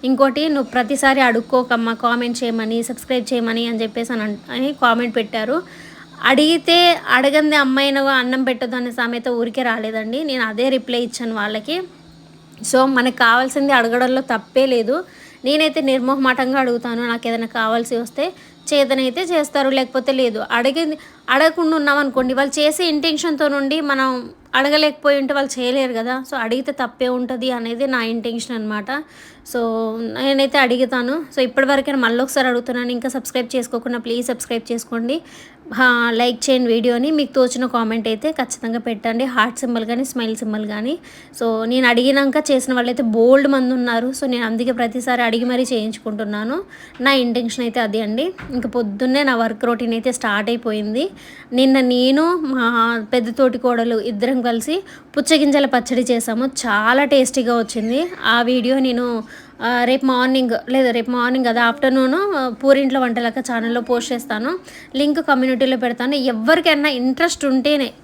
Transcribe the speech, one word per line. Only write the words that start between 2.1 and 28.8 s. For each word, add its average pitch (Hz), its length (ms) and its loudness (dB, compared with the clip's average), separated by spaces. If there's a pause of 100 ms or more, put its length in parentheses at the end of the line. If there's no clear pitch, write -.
చేయమని, 226 400 -2
సబ్స్క్రైబ్ 247 500 -4
చేయమని" 233 340 -2
అని 226 140 -4
చెప్పేసి 233 320 -6
అని, 214 240 -4 (140)
అని 262 300 -4
కామెంట్ 240 340 2
పెట్టారు. 226 460 -2 (640)
అడిగితే 339 760 4 (140)
అడగంది 294 420 4
అమ్మాయిన 277 440 2
అన్నం 262 440 0
పెట్టదు 247 320 -2
అనే 247 160 -4
సామెత 240 380 -4
ఊరికే 240 340 -2
రాలేదండి. 220 600 -4
నేను 262 200 -2
అదే 220 260 -2
రిప్లై 247 320 -2
ఇచ్చాను 233 340 -6
వాళ్ళకి. 214 460 -4 (840)
So 262 220 4
మనకు 254 300 2
కావాల్సింది 262 580 4
అడగడంలో 247 480 2
తప్పే 262 440 0
లేదు. 254 380 0 (420)
నేనైతే 302 360 2
నిర్మోహమాటంగా 262 800 0
అడుగుతాను, 240 480 -2
నాకు 233 200 -4
ఏదైనా 226 200 -4
కావాల్సి 233 500 -2
వస్తే 277 360 -4 (400)
చేతనైతే 269 480 0
చేస్తారు, 294 480 0
లేకపోతే 262 420 -2
లేదు. 240 400 0
అడిగింది, 277 460 0 (320)
అడగకుండా 320 460 2
ఉన్నాం 285 220 2
అనుకోండి, 262 360 0
వాళ్ళు 269 260 0
చేసే 311 260 2
ఇంటెన్షన్తో 302 640 0
నుండి 285 340 0
మనం 262 480 -2 (260)
అడగలేకపోయి 294 640 2
ఉంటే 277 160 -2
వాళ్ళు 277 260 -2
చేయలేరు 254 340 0
కదా. 247 360 -4
So 285 60 -8
అడిగితే 247 360 -4
తప్పే 254 360 -4
ఉంటుంది 247 440 -2
అనేది 233 360 -4
నా 254 160 0
ఇంటెన్షన్ 233 520 -4
అనమాట. 214 360 -6 (600)